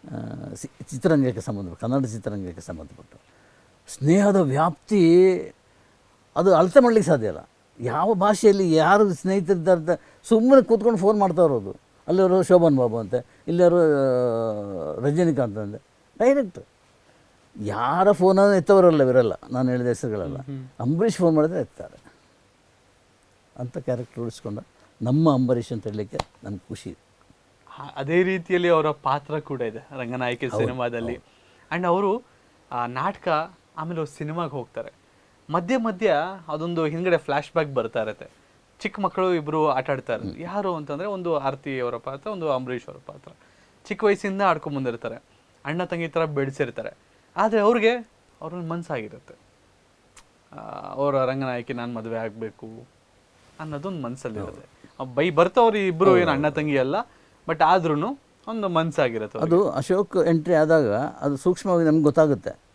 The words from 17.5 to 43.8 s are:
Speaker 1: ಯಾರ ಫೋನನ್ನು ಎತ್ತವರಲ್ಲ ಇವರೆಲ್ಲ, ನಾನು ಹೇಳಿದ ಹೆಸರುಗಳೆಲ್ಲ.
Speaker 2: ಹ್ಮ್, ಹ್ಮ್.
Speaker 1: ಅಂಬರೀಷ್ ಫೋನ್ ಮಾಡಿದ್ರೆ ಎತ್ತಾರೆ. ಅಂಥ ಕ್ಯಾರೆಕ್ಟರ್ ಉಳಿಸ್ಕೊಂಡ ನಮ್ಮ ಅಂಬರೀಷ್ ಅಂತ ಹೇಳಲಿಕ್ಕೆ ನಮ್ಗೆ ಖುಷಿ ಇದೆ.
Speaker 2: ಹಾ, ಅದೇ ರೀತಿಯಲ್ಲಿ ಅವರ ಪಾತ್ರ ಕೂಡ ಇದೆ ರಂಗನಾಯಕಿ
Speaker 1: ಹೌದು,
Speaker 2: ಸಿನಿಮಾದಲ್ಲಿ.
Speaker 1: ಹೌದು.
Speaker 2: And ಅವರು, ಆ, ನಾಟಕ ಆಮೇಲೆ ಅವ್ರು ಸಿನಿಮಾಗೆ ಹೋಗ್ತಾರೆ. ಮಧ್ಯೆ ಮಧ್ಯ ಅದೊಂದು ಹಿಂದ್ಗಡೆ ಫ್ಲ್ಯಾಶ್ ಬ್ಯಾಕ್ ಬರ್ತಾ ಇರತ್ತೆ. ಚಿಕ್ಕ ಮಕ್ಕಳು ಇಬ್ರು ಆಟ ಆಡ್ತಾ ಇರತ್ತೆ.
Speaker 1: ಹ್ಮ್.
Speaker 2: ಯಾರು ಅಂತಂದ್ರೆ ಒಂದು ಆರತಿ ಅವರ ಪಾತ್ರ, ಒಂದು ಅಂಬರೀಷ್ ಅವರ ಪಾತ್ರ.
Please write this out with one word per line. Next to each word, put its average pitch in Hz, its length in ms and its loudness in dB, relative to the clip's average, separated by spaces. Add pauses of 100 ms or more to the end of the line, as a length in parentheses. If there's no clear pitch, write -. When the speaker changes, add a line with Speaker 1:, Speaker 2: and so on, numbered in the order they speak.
Speaker 1:
ಯಾರ 127 520 0
ಫೋನನ್ನು 190 420 4
ಎತ್ತವರಲ್ಲ 175 480 6
ಇವರೆಲ್ಲ, 123 300 4 (180)
ನಾನು 127 200 -2
ಹೇಳಿದ 123 160 -2
ಹೆಸರುಗಳೆಲ್ಲ. 113 500 -4
Speaker 2:
ಹ್ಮ್, 135 200 -12
ಹ್ಮ್. 127 120 -14 (120)
Speaker 1:
ಅಂಬರೀಷ್ 165 360 0
ಫೋನ್ 165 200 2
ಮಾಡಿದ್ರೆ 156 240 0
ಎತ್ತಾರೆ. - 420 -12 (1600)
ಅಂಥ 123 200 -10
ಕ್ಯಾರೆಕ್ಟರ್ 123 440 -8
ಉಳಿಸ್ಕೊಂಡ 107 360 -10 (440)
ನಮ್ಮ 147 320 2
ಅಂಬರೀಷ್ 123 380 -2
ಅಂತ 110 140 -10
ಹೇಳಲಿಕ್ಕೆ 104 320 -10 (260)
ನಮ್ಗೆ 104 140 -10
ಖುಷಿ - 320 -14
ಇದೆ. - 180 -20 (600)
Speaker 2:
ಹಾ, - 160 -18 (120)
ಅದೇ 156 260 0
ರೀತಿಯಲ್ಲಿ 180 460 0
ಅವರ 156 220 4
ಪಾತ್ರ 143 480 -4
ಕೂಡ 139 220 -8
ಇದೆ 113 180 -6
ರಂಗನಾಯಕಿ 123 680 -6
Speaker 1:
ಹೌದು, 117 180 -2
Speaker 2:
ಸಿನಿಮಾದಲ್ಲಿ. 120 500 -4
Speaker 1:
ಹೌದು. - 640 -14
Speaker 2:
And 180 100 -2
ಅವರು, 196 360 0 (500)
ಆ, 120 140 -4
ನಾಟಕ 147 420 -6 (500)
ಆಮೇಲೆ 165 220 -8
ಅವ್ರು 147 180 -10
ಸಿನಿಮಾಗೆ 156 320 -8
ಹೋಗ್ತಾರೆ. 123 420 -12 (580)
ಮಧ್ಯೆ 175 260 -2
ಮಧ್ಯ 214 380 0 (340)
ಅದೊಂದು 165 360 -4
ಹಿಂದ್ಗಡೆ 165 320 0
ಫ್ಲ್ಯಾಶ್ 147 360 -4
ಬ್ಯಾಕ್ 151 220 -4
ಬರ್ತಾ 113 280 -4
ಇರತ್ತೆ. 107 240 -10 (540)
ಚಿಕ್ಕ 214 200 -8
ಮಕ್ಕಳು 185 340 -2
ಇಬ್ರು 156 340 0
ಆಟ 131 220 -2
ಆಡ್ತಾ 131 220 -4
ಇರತ್ತೆ. 110 160 -6
Speaker 1:
ಹ್ಮ್. - 120 -12
Speaker 2:
ಯಾರು 185 340 -6
ಅಂತಂದ್ರೆ 151 340 -8
ಒಂದು 180 280 -4
ಆರತಿ 139 440 -6
ಅವರ 120 160 -4
ಪಾತ್ರ, 135 340 -12
ಒಂದು 165 220 -4
ಅಂಬರೀಷ್ 127 360 -6
ಅವರ - 80 -18 (100)
ಪಾತ್ರ. - 260 -20 (560)